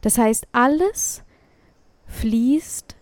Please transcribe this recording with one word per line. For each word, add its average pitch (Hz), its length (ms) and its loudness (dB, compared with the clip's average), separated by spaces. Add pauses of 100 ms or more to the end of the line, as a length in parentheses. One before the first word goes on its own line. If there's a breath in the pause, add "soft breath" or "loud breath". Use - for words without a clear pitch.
Das - 160 0
heißt, 226 360 2
alles 302 680 0 (840 soft breath)
fließt 233 960 -2